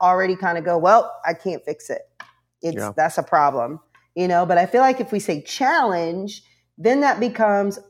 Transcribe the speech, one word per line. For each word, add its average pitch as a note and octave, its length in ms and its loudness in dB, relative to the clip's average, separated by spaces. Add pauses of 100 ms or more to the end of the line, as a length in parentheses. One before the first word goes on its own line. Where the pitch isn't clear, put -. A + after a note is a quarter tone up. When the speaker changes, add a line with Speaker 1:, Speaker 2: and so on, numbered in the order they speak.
Speaker 1:
already F#3 340 2
kinda F3 260 -4
go, F3 160 0
"Well, G#3 340 4 (140)
I E3+ 80 0
can't E3+ 300 -8
fix - 260 -10
it. - 120 -8 (600)
It's, E3 160 -6
Speaker 2:
Yeah. G#2 180 -6
Speaker 1:
that's F#3+ 220 0
a E3+ 60 -2
problem," C#3+ 560 0 (360)
you F3+ 120 -2
know? F3+ 180 2
But F3 120 2
I F3+ 80 4
feel A#3 160 2
like C4 180 2
if A#3 120 -6
we G#3 80 -2
say D#3+ 220 -4
challenge, G3+ 1000 -2 (340)
then A#3+ 240 2
that G3 180 2
becomes, G3+ 600 0 (100)